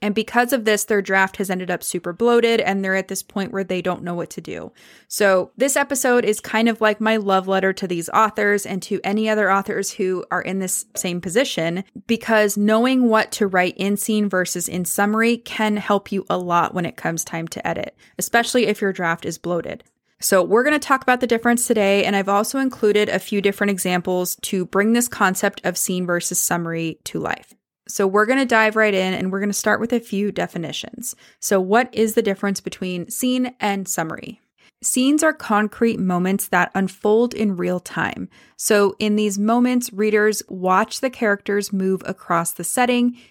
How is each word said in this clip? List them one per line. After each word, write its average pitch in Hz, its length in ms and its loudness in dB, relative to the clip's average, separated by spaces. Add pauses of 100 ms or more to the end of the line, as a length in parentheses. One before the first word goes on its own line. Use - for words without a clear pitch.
And 208 140 -2
because 240 380 0
of 233 120 0
this, 214 200 2
their 202 180 0
draft 190 340 0
has 190 140 -2
ended 185 180 -4
up 180 140 -4
super 175 300 -6
bloated 233 480 2
and 196 220 0
they're 190 120 0
at 190 140 -2
this 190 120 -6
point - 300 -6
where 190 140 -4
they 185 140 -4
don't 175 220 -4
know 170 140 -6
what 165 160 -8
to - 100 -14
do. 82 300 -12 (360)
So 190 480 2
this 269 220 0
episode 262 480 2
is 208 140 0
kind 226 280 0
of 226 140 0
like 214 180 2
my 220 180 2
love 190 300 2
letter 190 260 2
to 190 120 -6
these 170 240 -4
authors 208 560 2
and 185 180 -6
to 196 200 -4
any 214 260 0
other 208 220 2
authors 196 400 -2
who 185 400 -4
are 180 100 -2
in 190 160 -4
this 190 280 -4 (100)
same 175 260 -4
position, 185 600 -2 (240)
because 214 500 2
knowing 233 500 4
what 214 260 2
to 214 120 0
write 185 320 2
in 202 200 0
scene 208 320 0
versus 180 380 -2
in 180 180 -4
summary 220 520 2
can 214 400 -2
help 202 340 -2
you 196 160 -4
a 180 120 -2
lot 175 340 0
when 180 140 -2
it - 100 -10
comes 165 260 -4
time 165 260 -8
to - 180 -8
edit, - 280 -6 (220)
especially 240 480 0
if 208 160 0
your 196 120 0
draft 170 320 -4
is 165 120 -6
bloated. 170 220 -2 (640)
So 190 200 4
we're 214 220 4
gonna 294 160 2
talk 277 220 0
about 247 180 2
the 247 80 -2
difference 240 400 2
today, 202 380 4
and 202 100 0
I've 196 140 0
also 214 300 0
included 208 500 2
a 196 100 0
few 202 220 -2
different 202 300 0
examples 180 720 -2
to 185 220 -2
bring 208 280 2
this 240 160 2
concept 196 560 0
of 180 120 -2
scene 180 280 -2
versus 175 340 -2
summary 165 680 -4
to - 140 -6
life. - 340 -8 (360)
So 196 180 0
we're 208 180 2
gonna 254 200 2
dive 220 320 2
right 214 160 4
in, 185 200 0
and 185 200 -4
we're 196 80 -2
gonna 202 100 -2
start 202 300 0
with 233 100 -2
a 240 80 2
few 208 320 -2
definitions. - 840 -6 (280)
So 196 180 2
what 220 340 2
is 220 200 0
the 233 80 2
difference 196 400 0
between 180 480 -6
scene 254 500 -2
and 196 260 -2
summary? - 540 -8 (420)
Scenes 285 420 2
are 311 100 4
concrete 214 640 0
moments 185 480 0
that 180 260 0
unfold 214 600 2
in 202 240 -2
real 180 240 -2
time. - 480 -6 (260)
So 202 420 2
in 208 200 0
these 208 200 0
moments, 240 540 2
readers 214 560 2
watch 185 540 0
the 262 80 0
characters 202 640 -2
move 190 320 0
across 170 480 -4
the 175 100 -10
setting, 247 540 0 (140)